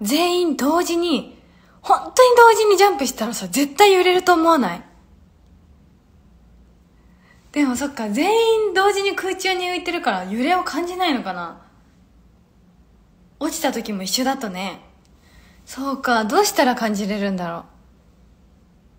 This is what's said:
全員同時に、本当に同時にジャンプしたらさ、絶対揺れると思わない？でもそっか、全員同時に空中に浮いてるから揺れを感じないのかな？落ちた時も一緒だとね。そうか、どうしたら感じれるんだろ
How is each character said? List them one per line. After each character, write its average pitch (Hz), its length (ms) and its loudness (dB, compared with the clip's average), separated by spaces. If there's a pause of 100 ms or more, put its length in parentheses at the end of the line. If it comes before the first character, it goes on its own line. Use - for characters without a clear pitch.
全 339 400 0
員 330 160 -2
同 311 260 0
時 339 140 -4
に、 339 400 -4 (460)
本 - 160 2
当 - 100 -12
に - 60 -12 (200)
同 466 240 8
時 440 60 2
に 403 140 4
ジ 392 60 6
ャ 403 40 8
ン 349 80 0
プ 269 100 -4
し - 60 -6
た 220 140 -6
ら 233 80 -6
さ、 190 120 -10
絶 285 300 -4
対 403 160 6
揺 359 100 4
れ 359 120 2
る 370 80 0
と 359 100 4
思 330 160 2
わ 330 80 6
な 185 200 -2
い？ - 60 -18 (2750)
で 294 140 0
も 247 100 0
そ 285 120 -4
っ - 20 -
か、 220 180 -6
全 440 600 2
員 381 40 -6
同 381 180 4
時 392 120 -2
に 392 120 -2
空 370 220 -6
中 381 160 -2
に 359 140 -4
浮 359 80 -4
い 349 100 -8
て 349 80 -6
る 339 80 -4
か 247 120 -2
ら 185 120 -4
揺 214 180 -6
れ 330 120 0
を 359 100 -2
感 339 220 -6
じ 359 100 -8
な 370 120 -2
い 285 60 0
の 214 80 -4
か 185 120 -8
な？ 170 260 -12 (1800)
落 311 160 -6
ち - 60 -10
た 277 100 0
時 214 220 -8
も 190 100 -8
一 190 200 -4
緒 - 20 -2
だ 269 140 -2
と 233 100 -8
ね。 185 320 -10 (840)
そ 269 260 -8
う 269 80 -6
か、 233 240 0
ど 277 160 0
う 415 60 2
し 415 60 -4
た 302 120 2
ら 247 100 2
感 220 200 -4
じ 202 120 -4
れ 202 140 -4
る 202 100 -2
ん 190 60 -4
だ 175 140 -8
ろ 170 160 -12 (1300)